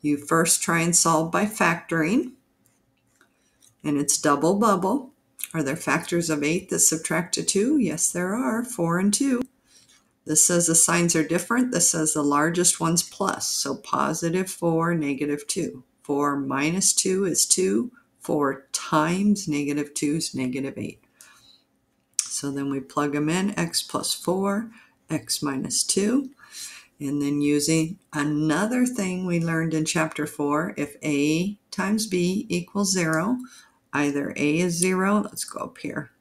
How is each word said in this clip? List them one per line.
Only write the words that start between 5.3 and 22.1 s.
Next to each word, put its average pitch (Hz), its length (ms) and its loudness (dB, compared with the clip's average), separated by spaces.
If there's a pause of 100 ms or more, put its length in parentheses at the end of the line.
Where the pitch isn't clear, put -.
Are 160 100 -2
there 135 140 -2
factors 160 540 -2
of 147 120 0
eight 156 280 -2
that 165 100 0
subtract 165 540 0
to - 80 -4
two? 220 340 2
Yes, 170 340 0
there 180 240 -2
are, 233 300 -2
four 170 340 0
and 202 140 4
two. 254 300 0 (840)
This 156 160 2
says 175 240 4
the 165 80 2
signs 170 400 4
are 160 80 4
different. 233 480 0
This 175 200 2
says 160 240 0
the 151 80 0
largest 156 580 2
one's 165 220 2
plus. - 440 -4
So - 280 -4
positive 165 760 -2
four, 165 440 0
negative 147 520 -2
two. 143 380 -6 (180)
Four 143 340 0
minus 143 580 0
two 190 320 0
is - 180 0
two. 202 480 0 (280)
Four 135 520 -2
times 185 760 0
negative 147 460 -2
two 151 240 -2
is - 180 -6
negative 131 440 -4
eight. - 260 -10 (1160)